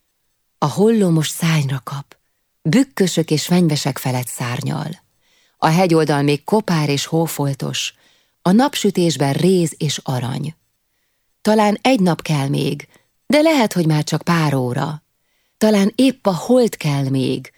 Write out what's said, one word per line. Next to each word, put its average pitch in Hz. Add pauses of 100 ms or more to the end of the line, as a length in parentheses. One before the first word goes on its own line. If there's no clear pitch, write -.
(580)
A 156
holló 196
most 156
szányra 143
kap, - (460)
bükkösök 175
és 151
fenyvesek 151
felett 127
szárnyal. 131 (680)
A -
hegyoldal 160
még 143
kopár 175
és 139
hófoltos, 147 (480)
a 175
napsütésben 180
réz 170
és 147
arany. 139 (840)
Talán 208
egy 254
nap 175
kell 143
még, 143 (380)
de 302
lehet, 294
hogy 170
már 151
csak 156
pár 160
óra. 135 (560)
Talán 208
épp 254
a 190
hold 240
kell 143
még, 131